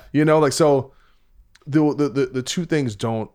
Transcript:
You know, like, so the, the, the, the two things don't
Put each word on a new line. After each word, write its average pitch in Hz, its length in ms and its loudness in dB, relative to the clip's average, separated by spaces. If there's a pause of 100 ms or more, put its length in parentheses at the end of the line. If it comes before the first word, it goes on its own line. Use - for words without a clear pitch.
(140)
You 151 100 2
know, 156 140 4
like, 143 160 2
so 143 380 2 (760)
the, 147 280 2
the, 143 140 0
the, 127 180 -2
the 131 160 -6
two 175 220 -6
things 139 320 -4
don't 113 380 -6